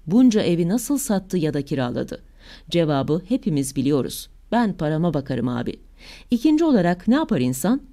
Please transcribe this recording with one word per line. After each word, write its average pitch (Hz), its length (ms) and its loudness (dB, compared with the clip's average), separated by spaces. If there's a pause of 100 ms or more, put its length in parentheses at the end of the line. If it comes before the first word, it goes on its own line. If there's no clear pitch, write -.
Bunca 214 360 4
evi 170 260 2
nasıl 247 300 -2
sattı 190 400 -2
ya 151 160 0
da 143 80 -2
kiraladı? 127 600 -4 (480)
Cevabı 151 580 0
hepimiz 147 480 -2
biliyoruz. 139 520 -2 (240)
Ben 220 200 2
parama 156 420 -2
bakarım 135 340 -4
abi. 120 280 -6 (540)
İkinci 302 340 2
olarak 180 440 2
ne 226 60 6
yapar 294 260 0
insan? 131 420 0 (100)